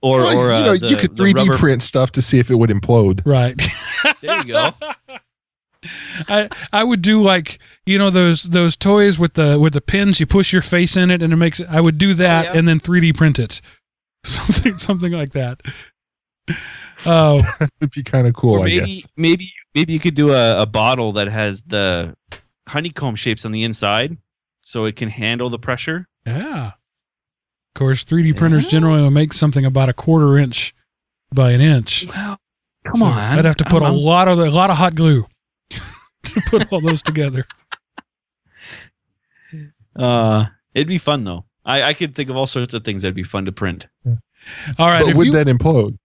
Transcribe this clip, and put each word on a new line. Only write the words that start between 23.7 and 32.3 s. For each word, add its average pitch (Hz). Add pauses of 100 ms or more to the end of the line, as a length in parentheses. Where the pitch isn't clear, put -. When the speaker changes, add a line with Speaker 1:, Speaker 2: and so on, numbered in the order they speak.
Speaker 1:
so 113
it 107
can 113
handle 120
the 120
pressure. 160 (180)
Speaker 3:
Yeah. 160
Of 98 (1000)
course, 135
three 170
D 156
printers 156
Speaker 1:
Yeah. -
Speaker 3:
generally 160
will 139
make 147
something 143
about 131
a 123
quarter 151
inch 131 (580)
by 131
an 120
inch. 139
Speaker 1:
Well, 202 (460)